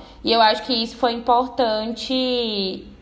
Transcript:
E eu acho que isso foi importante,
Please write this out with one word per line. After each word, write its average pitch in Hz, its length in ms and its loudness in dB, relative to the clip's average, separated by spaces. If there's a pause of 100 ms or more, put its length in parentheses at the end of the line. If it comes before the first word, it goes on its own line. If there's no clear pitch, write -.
(240)
E 220 80 0
eu 226 100 4
acho 214 220 4
que 262 100 -4
isso 226 240 -4
foi 233 160 2
importante, 233 1700 0 (160)